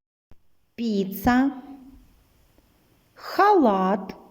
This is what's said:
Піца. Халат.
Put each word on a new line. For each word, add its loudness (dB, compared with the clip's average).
Піца. -2
Халат. 0